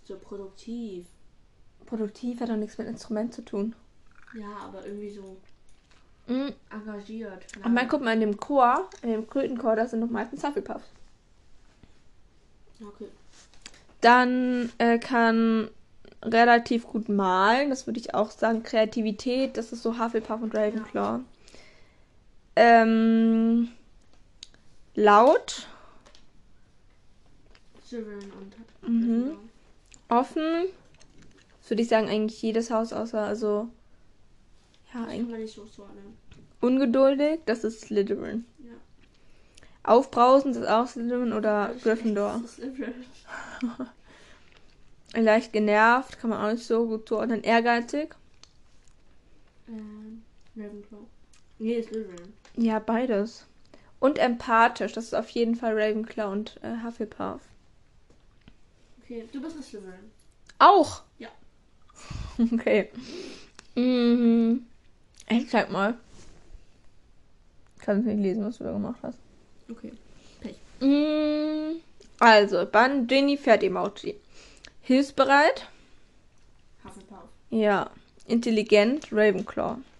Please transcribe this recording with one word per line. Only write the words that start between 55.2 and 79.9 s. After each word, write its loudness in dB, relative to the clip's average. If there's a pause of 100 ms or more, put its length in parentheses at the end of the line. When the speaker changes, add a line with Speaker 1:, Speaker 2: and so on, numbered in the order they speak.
Speaker 2:
jeden 0
Fall -4
Ravenclaw -2
und, -8
äh, -8
Hufflepuff. -10 (1600)
Speaker 1:
Okay, -14
du -12
bist -12
eine -14
Slytherin. -18 (480)
Speaker 2:
Auch? 6 (140)
Speaker 1:
Ja. -18
Speaker 2:
<laughs> -20 (1120)
Okay. 0 (840)
Mhm. 2 (640)
Ich 0
zeig 0
mal. -2 (1800)
Kannst -2
nicht -2
lesen, -2
was -8
du -12
da -8
gemacht -8
hast. -12 (540)
Speaker 1:
Okay. -16 (480)
Pech. -14 (240)
Speaker 2:
Mm, 0 (420)
also, 6
dann 2
Ginny 2
Pferd-Emoji. 0 (680)
Hilfsbereit. 2 (1120)
Speaker 1:
Hufflepuff. -20 (220)
Speaker 2:
Ja. 2 (380)
Intelligent, 2
Ravenclaw. 0 (220)